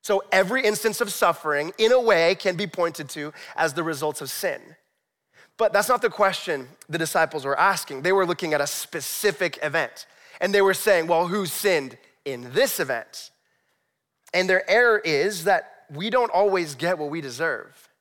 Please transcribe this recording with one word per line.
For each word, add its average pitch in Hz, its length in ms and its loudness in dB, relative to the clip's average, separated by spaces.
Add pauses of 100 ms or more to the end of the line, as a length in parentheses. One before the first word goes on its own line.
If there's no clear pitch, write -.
So 202 280 0
every 190 340 2
instance 214 340 0
of 208 140 -2
suffering, 156 640 0
in 220 140 4
a 254 100 6
way, 185 320 4
can 185 220 -2
be 196 100 -2
pointed 165 440 -4
to 151 240 -10 (220)
as 156 200 0
the 170 80 -2
results 151 360 -4
of 135 120 -10
sin. - 440 -6 (840)
But 214 160 2
that's 202 160 2
not 247 120 4
the 220 80 2
question 170 600 0 (200)
the 156 80 -4
disciples 160 480 -2
were 139 120 0
asking. 165 440 0
They 165 100 2
were 190 140 4
looking 170 300 -2
at 143 60 0
a 139 60 0
specific - 920 -4
event, 147 460 -4 (320)
and 196 160 0
they 202 80 6
were 196 100 4
saying, 180 320 2
"Well, 170 220 2
who 190 180 -2
sinned 147 540 -2 (260)
in 123 280 -8
this 247 260 2
event?" 131 500 -6 (1040)
And 185 160 0
their 190 200 2
error 226 300 4
is 165 440 0
that - 480 -2
we 165 180 -8
don't 247 220 2
always 180 420 2
get 165 240 -2
what 147 140 -6
we 160 100 -6
deserve. 135 680 -6 (120)